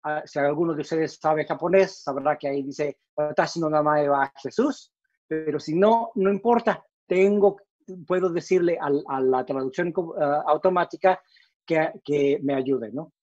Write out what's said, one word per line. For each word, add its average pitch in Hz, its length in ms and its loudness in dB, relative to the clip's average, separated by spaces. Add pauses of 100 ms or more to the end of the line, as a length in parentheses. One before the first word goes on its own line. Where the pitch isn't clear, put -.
Ah, 151 220 -4
si - 140 -8
alguno 151 360 0
de 147 80 -6
ustedes 160 380 -4
sabe 156 240 0
japonés, 175 580 0
sabrá 139 340 -2
que 147 120 -6
ahí 139 140 -4
dice, 143 360 -6 (180)
"Watashi 151 440 -2
no 160 80 0
namae 151 400 2
wa 139 280 2
Jesús". - 560 -4 (340)
Pero 156 320 -4
si 151 160 -6
no, 226 400 4
no 190 160 2
importa. 233 540 0 (220)
Tengo, 196 500 4 (500)
puedo 185 240 0
decirle 175 500 0
al, 143 280 -2
a 135 120 -2
la 131 240 2
traducción 135 480 -4
co-, 165 260 -6
ah, 147 280 0
automática 180 760 2 (460)
que, 160 380 -2
que 143 380 2
me 139 120 0
ayude, 127 380 -2
¿no? 151 200 -10 (100)